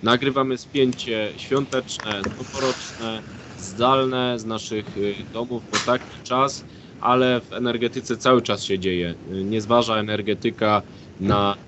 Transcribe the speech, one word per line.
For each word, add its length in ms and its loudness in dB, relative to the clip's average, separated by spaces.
Nagrywamy 560 2
spięcie 760 0
świąteczne, 840 -2
noworoczne, 840 -6
zdalne 800 2
z 60 -8
naszych, 520 -6
y, 180 0
domów, 300 -6
bo 140 0
taki 380 -2
czas, 400 0
ale 400 4
w 120 -16
energetyce 640 -2
cały 260 6
czas 220 -2
się 140 0
dzieje. 360 0
Y, 120 -4
nie 160 0
zważa 360 4
energetyka 840 0
na 360 2